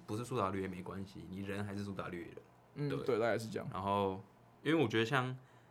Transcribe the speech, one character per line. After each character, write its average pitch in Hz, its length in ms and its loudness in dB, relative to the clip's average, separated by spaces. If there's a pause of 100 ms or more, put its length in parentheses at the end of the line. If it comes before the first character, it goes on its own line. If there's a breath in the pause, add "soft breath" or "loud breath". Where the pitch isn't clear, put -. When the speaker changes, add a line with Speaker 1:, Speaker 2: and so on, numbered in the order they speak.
Speaker 1:
不 104 100 -4
是 120 80 -2
苏 123 140 -2
打 95 120 2
绿 95 120 0
也 95 60 -2
没 90 140 -6
关 90 220 -6
系， 90 240 -14
你 92 120 -8
人 98 240 -4
还 98 120 -6
是 101 60 -4
苏 101 100 -6
打 90 160 -6
绿 90 140 -6
人。 - 80 -12 (440)
Speaker 2:
嗯， 147 140 -2
Speaker 1:
对。 135 160 0
Speaker 2:
对， 117 140 4
大 117 80 4
概 110 120 4
是 110 100 -4
这 104 100 -4
样。 - 140 -4
Speaker 1:
然 95 100 -4
后， 98 400 2 (400)
因 147 120 4
为 160 80 6
我 113 60 4
觉 107 100 4
得 113 60 6
像， 127 320 0 (340 loud breath)